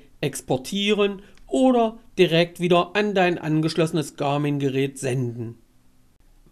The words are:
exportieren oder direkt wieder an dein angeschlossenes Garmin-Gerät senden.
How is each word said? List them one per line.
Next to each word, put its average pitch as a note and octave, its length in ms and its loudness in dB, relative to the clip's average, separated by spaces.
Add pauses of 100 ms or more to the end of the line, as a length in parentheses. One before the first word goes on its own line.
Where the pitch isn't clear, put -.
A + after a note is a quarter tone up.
(220)
exportieren G3 1000 -2 (260)
oder B3 500 2 (200)
direkt E3+ 420 2
wieder F3 360 2
an G#3 180 0
dein F3+ 240 2
angeschlossenes D#3 800 -2
Garmin-Gerät C#3 840 -2
senden. A#2+ 560 -6 (960)